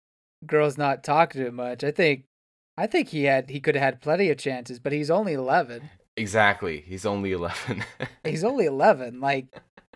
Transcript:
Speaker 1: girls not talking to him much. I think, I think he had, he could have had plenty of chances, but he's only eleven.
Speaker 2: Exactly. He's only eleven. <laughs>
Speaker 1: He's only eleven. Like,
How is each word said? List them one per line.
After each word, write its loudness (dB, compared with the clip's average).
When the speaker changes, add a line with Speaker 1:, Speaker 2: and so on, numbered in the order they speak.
Speaker 1:
girls 2
not 0
talking 2
to -2
him -8
much. -6
I -2
think, 2
I -2
think 0
he -2
had, 2
he -8
could 2
have 0
had 0
plenty 2
of 2
chances, -6
but -4
he's -2
only 2
eleven. -2
Speaker 2:
Exactly. 2
He's -10
only -2
eleven. -6
<laughs> -16
Speaker 1:
He's -4
only 2
eleven. 0
Like, -2